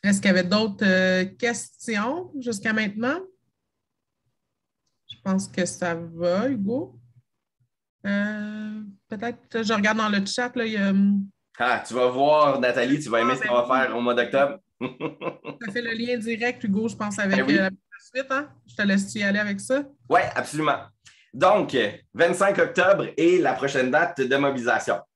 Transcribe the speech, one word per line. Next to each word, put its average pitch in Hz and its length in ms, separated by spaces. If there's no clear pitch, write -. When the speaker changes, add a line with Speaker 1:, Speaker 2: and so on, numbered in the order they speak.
Speaker 1:
Est-ce 202 160
qu'il 208 80
y - 20
avait 185 140
d'autres, 208 420
euh, 185 380
questions 254 920
jusqu'à 233 320
maintenant ? 220 460
Je - 120
pense 190 260
que 180 180
ça 170 280
va, 170 540
Hugo. 254 500
Euh, 214 760
peut-être, 226 540
je 220 100
regarde 214 260
dans 214 100
le 202 180
chat, 247 300
là, 233 100
il 220 60
y 214 40
a, 196 140
hum, 196 340
Speaker 2:
Ah, 120 280
tu 113 80
vas 127 140
voir, 143 500
Nathalie, 123 400
tu 143 120
vas 117 100
aimer 123 140
Speaker 1:
Ah, - 20
Speaker 2:
ce 123 60
Speaker 1:
ben 107 60
Speaker 2:
qu'on 120 60
va 120 140
Speaker 1:
oui. 131 120
Speaker 2:
faire 117 160
au 120 40
mois 120 140
d'octobre. 139 440
<laughs> 147 840
Speaker 1:
Ça 202 80
fait 240 100
le 233 100
lien 240 260
direct, 233 460
Hugo, 220 240
je - 80
pense, 208 220
avec, 196 200
Speaker 2:
Ben 196 80
oui. - 120
Speaker 1:
euh, 190 120
la - 520
suite, 262 100
hein ? 285 160
Je - 80
te 220 80
laisse 196 320
y 214 80
aller 202 160
avec 208 220
ça. 277 240
Speaker 2:
Ouais, 180 260
absolument. 147 440
Donc, 160 440
vingt-cinq 175 440
octobre 175 480
est 175 240
la 135 140
prochaine 131 360
date 156 300
de 131 160
mobilisation. 120 640